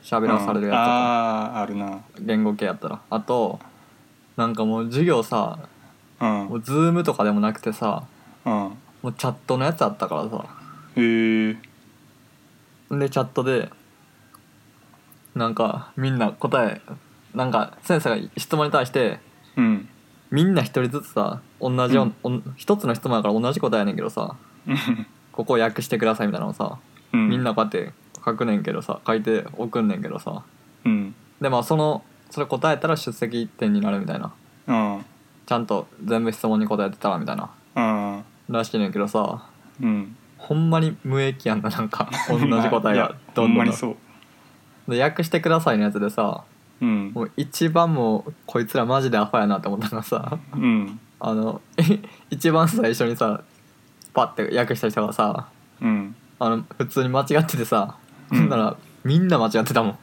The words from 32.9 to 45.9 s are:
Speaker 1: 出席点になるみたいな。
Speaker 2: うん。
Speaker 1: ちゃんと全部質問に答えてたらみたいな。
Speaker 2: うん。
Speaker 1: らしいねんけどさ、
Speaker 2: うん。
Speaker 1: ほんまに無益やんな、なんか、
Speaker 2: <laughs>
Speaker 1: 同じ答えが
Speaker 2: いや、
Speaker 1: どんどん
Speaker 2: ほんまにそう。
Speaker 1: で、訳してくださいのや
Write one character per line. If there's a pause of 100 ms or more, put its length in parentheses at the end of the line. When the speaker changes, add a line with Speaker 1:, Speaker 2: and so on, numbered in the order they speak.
Speaker 1:
出
席
点
に
な
る
み
た
い
な。 (340)
Speaker 2:
う (260)
ん。 (400)
Speaker 1:
ち
ゃ
ん
と (160)
全
部
質
問
に
答
え
て
た
ら
み
た
い
な。 (240)
Speaker 2:
う
ん。 (300)
Speaker 1:
ら
し
い
ね
ん
け
ど
さ、 (340)
Speaker 2:
う
ん。 (220)
Speaker 1:
ほ
ん
ま
に
無
益
や
ん
な、
な
ん
か、 (100)
Speaker 2:
<laughs>
Speaker 1:
同
じ
答
え
が
Speaker 2:
い
や、 (180)
Speaker 1:
ど
ん
ど
ん
Speaker 2:
ほ
ん
ま
に
そ (920)
う。
Speaker 1:
で、
訳
し
て
く
だ
さ
い
の
や